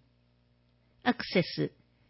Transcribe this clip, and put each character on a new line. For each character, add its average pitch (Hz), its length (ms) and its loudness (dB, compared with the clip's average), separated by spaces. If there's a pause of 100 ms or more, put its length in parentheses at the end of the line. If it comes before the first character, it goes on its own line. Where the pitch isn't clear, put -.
(1040)
ー。 - 40 4
ア 240 40 6
ク - 120 -10
セ 185 160 2
ス、 - 300 -2 (380)